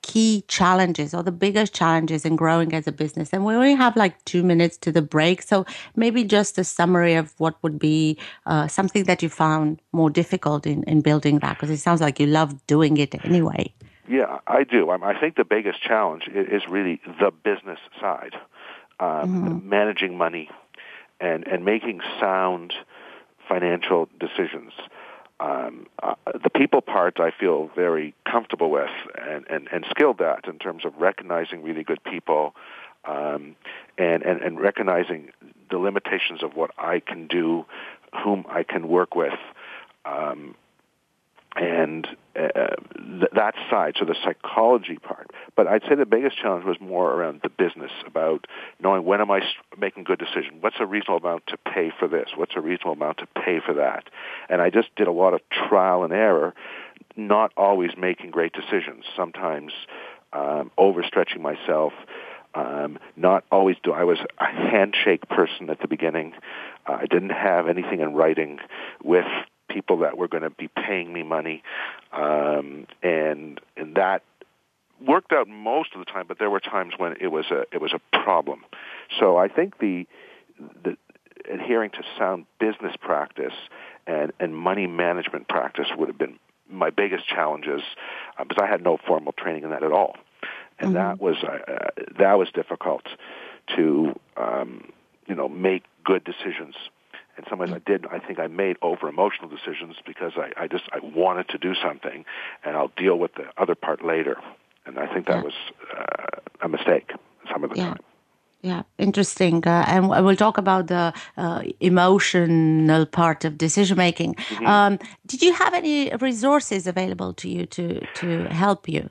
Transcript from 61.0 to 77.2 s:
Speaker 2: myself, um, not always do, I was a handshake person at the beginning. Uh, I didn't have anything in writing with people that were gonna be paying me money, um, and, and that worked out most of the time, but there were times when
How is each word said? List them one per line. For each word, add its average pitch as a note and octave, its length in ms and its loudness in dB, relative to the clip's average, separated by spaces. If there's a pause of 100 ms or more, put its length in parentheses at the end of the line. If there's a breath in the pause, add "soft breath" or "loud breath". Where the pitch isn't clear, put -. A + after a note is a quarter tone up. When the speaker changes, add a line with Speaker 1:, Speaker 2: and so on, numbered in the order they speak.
Speaker 2:
myself, D2+ 520 -2 (640 loud breath)
um, D2 440 -6 (160 loud breath)
not F2+ 380 4
always F#2+ 300 6
do, E2+ 100 0
I E2 120 2
was F2 160 4 (180)
a - 80 0
handshake G2 800 0
person E2+ 400 0
at D#2 120 -6
the D2+ 60 -6
beginning. D#2+ 460 -4 (540 loud breath)
Uh, C#2 160 -4
I - 40 -4
didn't F#2 300 0 (140)
have E2+ 180 2
anything F2 320 -2
in D2+ 140 -2
writing D#2 440 2 (460 loud breath)
with F2 220 2 (440)
people F#2+ 280 -2
that D#2+ 200 -2
were F2 100 -2
gonna D#2+ 220 -4
be - 180 -14
paying F#2 460 -6
me E2+ 80 -8
money, D#2+ 400 -6 (500 loud breath)
um, D2 720 -2 (160)
and, D#2 560 -2 (160)
and D#2 200 -12
that F#2+ 280 0 (800)
worked D3 320 0
out B2 160 2
most A2 460 -4
of F#2+ 40 -14
the F2+ 60 -14
time, F#2 240 -10
but F#2 100 -10
there G#2 120 0
were G2 100 0
times F#2 380 -4
when F2 220 -4